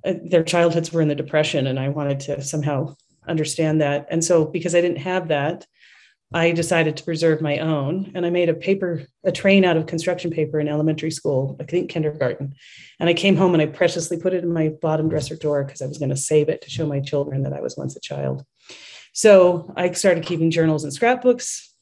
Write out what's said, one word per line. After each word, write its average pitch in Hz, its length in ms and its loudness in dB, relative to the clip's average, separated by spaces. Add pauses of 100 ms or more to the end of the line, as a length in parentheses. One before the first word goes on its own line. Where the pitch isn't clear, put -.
uh, 185 180 -2
their 170 220 2
childhoods 165 480 2
were 165 80 0
in 151 80 2
the 143 60 0
Depression, 147 520 0
and 131 120 -2
I 135 100 -2
wanted 143 320 -2
to 143 220 -6
somehow 143 520 -4 (320)
understand 156 540 0
that. 143 300 0
And 165 120 0
so 165 220 4
because 165 300 -4
I 175 80 6
didn't 175 160 0
have 180 300 -4
that, 151 380 -2 (680)
I 165 180 2
decided 165 460 0
to - 80 -14
preserve 160 360 0
my 147 180 -2
own. 160 560 -2
And 175 120 -2
I 175 40 0
made 175 180 2
a 160 60 2
paper, 180 500 -2 (180)
a 190 80 0
train 196 340 4
out 170 120 4
of 160 100 0
construction 175 440 -4
paper 156 280 -2
in 147 100 0
elementary 156 420 0
school, 139 500 -2
I - 40 -10
think 180 260 -4
kindergarten. 147 640 -4 (440)
And 165 100 0
I 170 60 4
came 190 220 4
home 175 180 4
and 156 80 4
I 151 40 2
preciously 170 520 -2
put 185 160 0
it 175 80 -2
in 170 100 -2
my 160 180 0 (120)
bottom 160 260 0
dresser 160 280 -4
drawer 147 280 -2
'cause - 160 -14
I 135 60 -8
was 143 120 -10
gonna 139 180 -2
save 151 320 2
it - 140 -10
to - 80 -20
show 160 160 -4
my 143 140 -2
children 139 440 -4
that 139 80 -4
I 143 80 -8
was - 160 -6
once 135 180 -8
a - 60 -16
child. 67 440 -6 (680)
So 180 640 6
I 180 160 0
started 170 340 2
keeping 165 240 0
journals 160 320 2
and 147 100 -8
scrapbooks 247 880 0